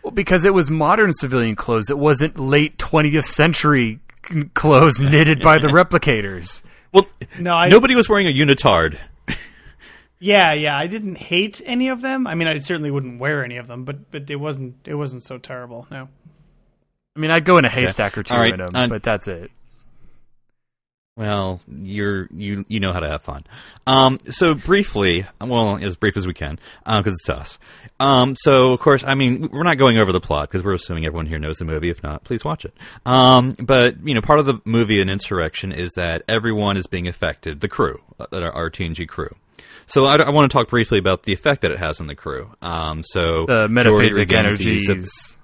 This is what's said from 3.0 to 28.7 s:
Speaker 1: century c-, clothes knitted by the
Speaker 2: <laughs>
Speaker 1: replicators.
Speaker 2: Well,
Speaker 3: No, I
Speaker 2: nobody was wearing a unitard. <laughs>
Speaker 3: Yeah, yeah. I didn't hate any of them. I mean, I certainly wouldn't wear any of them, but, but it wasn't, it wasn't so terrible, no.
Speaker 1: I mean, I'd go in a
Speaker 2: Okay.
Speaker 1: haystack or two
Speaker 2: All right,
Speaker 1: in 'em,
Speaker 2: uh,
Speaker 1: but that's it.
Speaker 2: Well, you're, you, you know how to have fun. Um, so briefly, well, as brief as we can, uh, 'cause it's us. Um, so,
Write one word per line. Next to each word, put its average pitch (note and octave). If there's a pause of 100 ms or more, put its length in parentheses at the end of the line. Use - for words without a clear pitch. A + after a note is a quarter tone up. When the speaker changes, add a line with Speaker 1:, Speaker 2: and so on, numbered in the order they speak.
Speaker 1:
century D3 (260)
c-, D#3 (100)
clothes C#3+
knitted D3+
by D#3
the D3+
Speaker 2:
<laughs> -
Speaker 1:
replicators. A2 (300)
Speaker 2:
Well, F#3+ (320)
Speaker 3:
No, F3
I E3+
Speaker 2:
nobody B3
was A#3
wearing G3+
a D3
unitard. B2+ (300)
<laughs> - (840)
Speaker 3:
Yeah, F3+
yeah. D3+
I D#3
didn't G3
hate G3
any B3+
of B3+
them. C4
I D#3+
mean, E3
I D#3
certainly D3+
wouldn't B2+
wear C#3+
any A#2+
of B2
them, B2
but, C#3+
but D3
it C#3+
wasn't, C3+ (100)
it D3+
wasn't C3
so B2+
terrible, A#2+
no. C3 (1080)
Speaker 1:
I D3+
mean, D#3
I'd E3
go F3+
in D3
a -
Speaker 2:
Okay. B2
Speaker 1:
haystack G#2
or G#2
two B2
Speaker 2:
All A#2+
right, A#2
Speaker 1:
in F#2+
'em, F2+
Speaker 2:
uh, B2
Speaker 1:
but A2
that's G#2+
it. F2 (1700)
Speaker 2:
Well, G2+
you're, G2
you, G2+
you G#2+
know F#2+
how F2
to D2+
have D2+
fun. C#2+ (440)
Um, C3 (120)
so E3
briefly, G2+ (140)
well, A2+
as F#2+
brief G2+
as F#2
we F2+
can, D#2 (260)
uh, G#2+
'cause G2+
it's -
us. - (420)
Um, C3+
so, C3